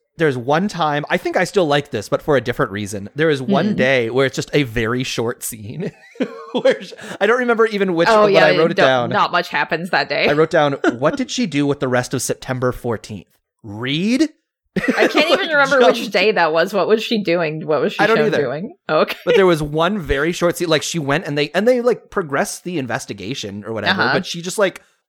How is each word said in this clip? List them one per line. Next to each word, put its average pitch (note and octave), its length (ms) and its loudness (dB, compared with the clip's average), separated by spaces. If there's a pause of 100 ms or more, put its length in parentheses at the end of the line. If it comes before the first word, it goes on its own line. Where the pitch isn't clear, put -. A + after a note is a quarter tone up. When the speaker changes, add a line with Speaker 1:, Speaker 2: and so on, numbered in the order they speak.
(180)
Speaker 1:
there's D#3 180 2
one C#3+ 320 0
time, D3+ 440 -2
I F3 60 2
think E4 200 -4
I - 60 2
still F3 240 0
like C#3+ 240 0
this, G#2+ 180 -6
but - 140 -2
for D3+ 120 2
a B2+ 60 2
different A#2 300 -4
reason. G2+ 420 -6
There D#3+ 160 0
is C#3+ 100 0
one C3+ 280 0
Speaker 2:
Mm-hmm. G#3 80 -2
Speaker 1:
day B2+ 340 2
where C3 160 2
it's B2+ 100 -2
just - 160 -6
a D3 120 2
very A#2+ 400 -2
short A#2+ 400 -6
scene. A#2+ 480 -10 (280)
<laughs> - 340 -8
Where B3+ 280 0
sh-, F#3 120 -16 (280)
I G3+ 60 2
don't A#3 100 4
remember A#3 300 2
even G3 260 0
which, E3+ 160 2
Speaker 2:
Oh, G#3+ 140 6
Speaker 1:
but G#3+ 80 6
Speaker 2:
yeah, F#3 160 6
Speaker 1:
I - 100 4
wrote E3 140 4
it F#3+ 60 -8
Speaker 2:
don't, F3+ 100 4
Speaker 1:
down. B2 240 2
Speaker 2:
not F3 200 0
much F3 180 0
happens D#3+ 420 -4
that D3 180 0
day. D3 180 0
Speaker 1:
I D3 60 2
wrote D#3 160 4
down, D3 240 4
Speaker 2:
<laughs> - 240 0
Speaker 1:
"What D3 200 0
did B3+ 120 -4
she B3 160 -2
do C#3+ 220 0
with C#3 140 -2
the C#3 60 0
rest B2 280 0
of B2 80 -2
September B2+ 480 -2
fourteenth?" A2 560 -8 (340)
Read? D#3 680 -2 (460)
Speaker 2:
I - 320 2
can't - 80 -4
Speaker 1:
<laughs> - 0 -
Speaker 2:
even D#4 160 2
Speaker 1:
Like, F4+ 180 2
Speaker 2:
remember C#4+ 320 2
Speaker 1:
jump. B3+ 140 6
Speaker 2:
which A#3 140 -6
day G3+ 220 2
that F3 220 2
was. E3 200 0
What F#3+ 140 0
was A3 160 2
she A3 200 -2
doing? D#3+ 440 -2
What D3 140 0
was G3 120 0
she - 60 -4
Speaker 1:
I G3+ 80 4
don't A3 100 4
Speaker 2:
shown A3+ 100 2
Speaker 1:
either. D3 140 0
Speaker 2:
doing? D3+ 340 -6 (140)
Oh, D#3 120 2
okay. - 240 -4
Speaker 1:
But B3 100 4
there G3 100 6
was E3+ 160 4
one D#3+ 380 -2
very D3 320 -2
short F3 260 0
scene. F3 120 -4
Like, D3+ 140 0
she - 160 -6
went C#3+ 260 -2
and D3 120 -6
they, D3 140 0
and G3 160 -2
they, B3 140 4
like, A#3 280 -2
progressed E3 540 -4
the F3+ 160 -6
investigation G#2+ 840 -8
or A2 80 -8
whatever, G#2+ 280 -2
Speaker 2:
Uh-huh. C3 120 0
Speaker 1:
but - 120 0
she E3+ 160 -10
just, F3 160 -8
like, F#3+ 240 0 (280)